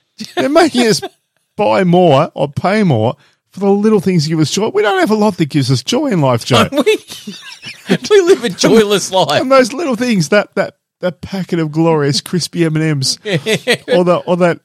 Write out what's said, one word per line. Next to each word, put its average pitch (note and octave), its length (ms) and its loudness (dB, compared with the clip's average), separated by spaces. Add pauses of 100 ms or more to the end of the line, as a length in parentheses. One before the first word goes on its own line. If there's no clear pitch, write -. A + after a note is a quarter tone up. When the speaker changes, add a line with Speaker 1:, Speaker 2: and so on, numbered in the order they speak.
(360)
Speaker 1:
They're C4 120 -2
making C#4+ 380 2
us G3+ 140 0 (560)
buy G#3+ 280 0
more E3+ 500 4
or D3 140 -4
pay G3 360 -2
more B2 320 0 (340)
for F#3 100 -18
the G3 100 0
little G#3 300 2
things F3+ 240 0
that D#3 60 -4
give E3 80 -2
us D#3 140 0
joy. G#3 160 -2
We G4+ 140 -2
don't G4 180 0
have D#4 100 0
a A3 60 0
lot G#3 220 0
that E3 100 0
gives C3+ 240 -2
us B2 100 -2
joy C#4 260 -2
in F#3+ 120 0
life, B2+ 240 0
Joe. A3+ 240 2
Speaker 2:
Don't C#4 180 -2
we? G#4+ 160 2
<laughs> - 40 -20 (1000)
We G#4 120 6
live E4+ 240 2
a A#3 40 -2
joyless G3+ 600 2
life. F3 320 0
Speaker 1:
And C4 80 -4
those C4 220 4
little C4+ 240 -4
things, G#3+ 320 -2
that, - 260 0
that, - 220 -4 (240)
that F3+ 200 -6
packet F3+ 380 -6
of D#3 140 -2
glorious D#3 480 0
crispy E3+ 440 -4
M D#3+ 120 -2
and D#3 80 -2
M's, D3 360 -2
Speaker 2:
<laughs> - 40 -16
Speaker 1:
or G3 800 -2
the, F3 220 0
or F3+ 100 0
that, F3 280 0